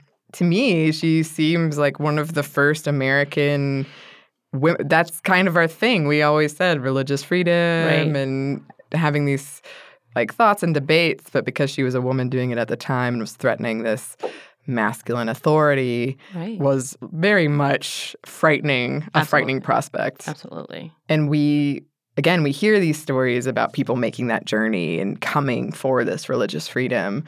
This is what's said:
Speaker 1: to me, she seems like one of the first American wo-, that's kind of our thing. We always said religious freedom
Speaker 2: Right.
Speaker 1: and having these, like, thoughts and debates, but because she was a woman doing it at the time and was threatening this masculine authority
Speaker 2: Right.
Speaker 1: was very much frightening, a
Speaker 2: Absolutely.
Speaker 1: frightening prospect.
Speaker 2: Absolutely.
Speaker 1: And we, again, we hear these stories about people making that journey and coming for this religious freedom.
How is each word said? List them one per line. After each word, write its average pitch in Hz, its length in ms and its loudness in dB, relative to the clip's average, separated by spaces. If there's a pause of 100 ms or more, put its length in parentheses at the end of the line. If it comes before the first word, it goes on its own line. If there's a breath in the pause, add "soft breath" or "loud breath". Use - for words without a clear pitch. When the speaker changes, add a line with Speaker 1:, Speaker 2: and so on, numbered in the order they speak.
(320)
Speaker 1:
to - 120 -6
me, 175 460 2
she 160 320 2
seems 160 560 0
like 143 220 0
one 151 180 0
of 156 160 -4
the 147 80 0
first 147 460 0
American 143 1000 0 (680 loud breath)
wo-, 139 280 2
that's 160 400 0
kind 190 260 2
of 170 100 0
our 165 120 4
thing. 180 400 0
We 147 140 4
always 151 340 2
said 170 240 0
religious 135 420 0
freedom 170 640 2
Speaker 2:
Right. 151 300 2
Speaker 1:
and 135 440 -2 (300)
having 147 340 0
these, 139 380 -4 (540 loud breath)
like, 117 160 0
thoughts 208 300 4
and 170 100 0
debates, 156 600 2
but 127 120 0
because 139 260 -2
she 139 120 -4
was 127 140 0
a 123 40 0
woman 127 280 0
doing 127 240 0
it 117 60 -2
at 113 100 -2
the 120 80 -2
time 123 380 -2
and 117 60 -4
was 107 120 -8
threatening 113 500 -2
this 113 340 -4 (500 loud breath)
masculine 117 600 -2
authority 135 880 2 (180)
Speaker 2:
Right. 185 240 -8
Speaker 1:
was 139 440 0
very 170 460 2
much - 760 -2
frightening, 139 720 2
a - 0 - (220)
Speaker 2:
Absolutely. 151 100 2
Speaker 1:
frightening 131 320 2
prospect. - 680 -2
Speaker 2:
Absolutely. - 640 -14 (160)
Speaker 1:
And 156 200 2
we, 147 540 0 (340)
again, 160 260 2
we 143 80 0
hear 208 300 2
these 156 200 0
stories 127 460 -2
about 120 260 0
people 127 240 -2
making 120 320 -4
that 113 180 -2
journey 98 540 -2
and 98 200 -6
coming 127 520 -2
for 127 320 -2
this - 240 -6
religious 123 380 -4
freedom. 120 600 -4